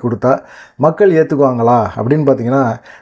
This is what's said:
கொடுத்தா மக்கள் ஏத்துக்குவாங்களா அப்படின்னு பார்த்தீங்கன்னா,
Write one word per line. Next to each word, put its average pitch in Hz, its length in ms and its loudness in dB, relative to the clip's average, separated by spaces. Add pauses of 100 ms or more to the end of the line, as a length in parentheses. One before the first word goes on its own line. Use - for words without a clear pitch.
கொடுத்தா 123 360 -2 (360)
மக்கள் 165 360 2
ஏத்துக்குவாங்களா 131 760 2 (100)
அப்படின்னு 139 300 -2
பார்த்தீங்கன்னா, 123 520 0 (240)